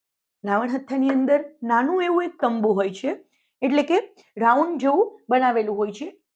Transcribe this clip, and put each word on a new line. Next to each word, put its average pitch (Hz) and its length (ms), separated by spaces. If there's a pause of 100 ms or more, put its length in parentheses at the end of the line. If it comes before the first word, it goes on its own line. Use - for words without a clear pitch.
(440)
રાવણ 202 240
હથ્થાની 269 400
અંદર 269 320 (220)
નાનું 262 420
એવું 349 200
એક 349 160
તંબુ 226 340
હોય 196 180
છે, - 220 (480)
એટલે 277 200
કે 330 160 (380)
રાઉન્ડ 269 440
જેવું 285 380 (100)
બનાવેલું 233 480
હોય 208 160
છે. 302 160 (280)